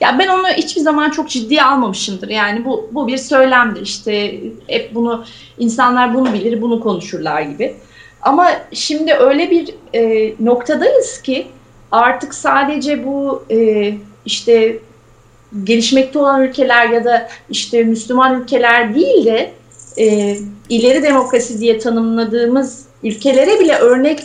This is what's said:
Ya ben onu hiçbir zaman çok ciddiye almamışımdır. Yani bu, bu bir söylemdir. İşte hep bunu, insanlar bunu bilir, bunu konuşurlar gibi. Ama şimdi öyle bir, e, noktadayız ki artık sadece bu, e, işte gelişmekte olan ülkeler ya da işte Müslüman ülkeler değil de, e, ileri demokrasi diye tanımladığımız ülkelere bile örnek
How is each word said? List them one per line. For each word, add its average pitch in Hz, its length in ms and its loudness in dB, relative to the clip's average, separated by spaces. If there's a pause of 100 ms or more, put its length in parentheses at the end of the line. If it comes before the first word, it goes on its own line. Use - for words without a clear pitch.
Ya 247 180 0
ben 381 80 2
onu 370 200 0
hiçbir 320 340 -2
zaman 302 280 0
çok 311 200 -6
ciddiye 262 340 0
almamışımdır. 208 680 -2
Yani 214 360 -4
bu, 247 260 -4
bu 254 160 -4
bir 262 100 -4
söylemdir. 254 640 2
İşte 202 600 -6 (260)
hep - 280 -6
bunu, 233 300 -2 (320)
insanlar 247 560 0
bunu 254 200 0
bilir, 208 280 -2
bunu 233 180 -2
konuşurlar 165 600 -4
gibi. 147 340 -6 (460)
Ama 302 300 2 (220)
şimdi 311 400 -2
öyle 285 380 2
bir, 330 240 0 (200)
e, 220 440 0
noktadayız 247 840 0
ki 269 260 -4 (440)
artık 247 420 0
sadece 277 720 -2
bu, 277 460 -4
e, 214 420 2 (320)
işte 226 540 2 (840)
gelişmekte 262 560 2
olan 277 240 4
ülkeler 240 460 2
ya 233 160 0
da 233 240 0 (200)
işte - 340 -2
Müslüman 247 580 0
ülkeler 233 540 0
değil 359 300 2
de, 226 260 0 (460)
e, 208 400 2 (320)
ileri 247 340 2
demokrasi 254 560 0
diye 226 200 2
tanımladığımız 233 1120 -2 (140)
ülkelere 269 560 2
bile 311 160 4
örnek 262 500 2